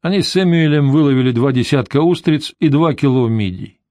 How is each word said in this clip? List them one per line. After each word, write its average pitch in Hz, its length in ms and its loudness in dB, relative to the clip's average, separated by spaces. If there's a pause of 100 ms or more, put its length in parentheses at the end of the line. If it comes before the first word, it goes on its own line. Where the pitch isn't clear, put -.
Они 185 200 -2
с - 80 -2
Сэмюэлем 160 640 2
выловили 135 400 2
два 123 220 0
десятка 127 480 -2
устриц 160 580 -2
и 165 80 0
два 151 260 2
кило 127 360 0
мидий. 101 500 -6 (120)